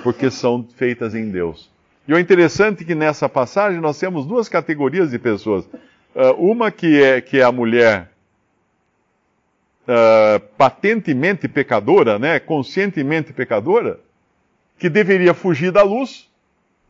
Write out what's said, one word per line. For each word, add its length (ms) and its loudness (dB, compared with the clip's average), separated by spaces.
porque 280 -2
são 360 -4
feitas 380 -6
em 160 -8
Deus." 400 -8
E 60 -2
o 60 4
interessante 640 2
é 40 -16
que 80 -4
nessa 340 -2
passagem 520 -2
nós 180 -4
temos 280 -6
duas 220 -4
categorias 640 -2
de 80 -8
pessoas. 480 -4
Ah, 180 2
uma 380 0
que 320 2
é, 180 4
que 180 -4
é 40 4
a 80 4
mulher, 600 0
ah, 520 4
patentemente 920 0
pecadora, 720 0
né, 200 -2
conscientemente 960 -4
pecadora, 640 -2
que 120 -2
deveria 420 2
fugir 400 -2
da 100 4
luz, 460 -4